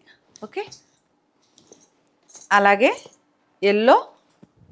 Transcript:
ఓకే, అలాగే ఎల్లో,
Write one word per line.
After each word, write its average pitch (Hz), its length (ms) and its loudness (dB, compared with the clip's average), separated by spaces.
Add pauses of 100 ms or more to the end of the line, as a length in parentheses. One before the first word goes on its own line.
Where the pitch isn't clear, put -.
(440)
ఓకే, 392 240 -14 (1800)
అలాగే 202 500 0 (640)
ఎల్లో, 220 440 0 (640)